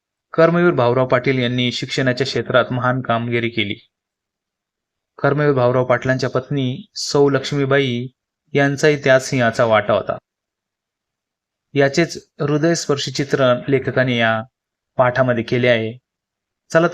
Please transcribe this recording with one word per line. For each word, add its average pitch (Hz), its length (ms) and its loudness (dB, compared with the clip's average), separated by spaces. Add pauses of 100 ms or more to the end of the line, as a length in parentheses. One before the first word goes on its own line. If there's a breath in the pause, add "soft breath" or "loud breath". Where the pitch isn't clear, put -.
(340)
कर्मवीर 170 400 4
भाऊराव 127 340 2
पाटील 131 300 0
यांनी 123 340 -2
शिक्षणाच्या 131 540 -4
क्षेत्रात 120 460 0
महान 127 300 -2
कामगिरी 117 480 -4
केली. 110 400 -6 (1300)
कर्मवीर 143 340 0
भाऊराव 127 340 2
पाटलांच्या 127 440 -2
पत्नी 131 560 -4 (100)
सौ 143 340 2
लक्ष्मीबाई 135 760 -2 (460)
यांचाही 143 500 2
त्यात 131 160 4
सिंहाचा 123 460 0
वाटा 110 280 2
होता. - 240 -2 (1600)
याचेच 139 560 0 (100)
हृदयस्पर्शी 147 720 -2
चित्रण 135 560 0
लेखकाने 127 500 0
या 113 260 0 (540)
पाठामध्ये 123 460 2
केले 123 240 -2
आहे. 113 300 0 (760)
चला 165 200 4